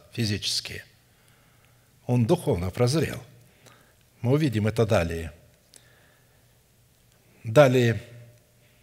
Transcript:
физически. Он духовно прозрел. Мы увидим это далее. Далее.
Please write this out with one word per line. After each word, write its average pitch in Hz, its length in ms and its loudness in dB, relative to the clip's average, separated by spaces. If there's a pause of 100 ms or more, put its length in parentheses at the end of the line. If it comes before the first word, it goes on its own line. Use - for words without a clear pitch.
(140)
физически. 101 720 -6 (1200)
Он 123 180 2
духовно 107 460 -2
прозрел. 127 520 -2 (1000)
Мы 120 100 0
увидим 123 360 0
это 110 180 0
далее. 85 460 -2 (2000)
Далее. 123 580 4 (800)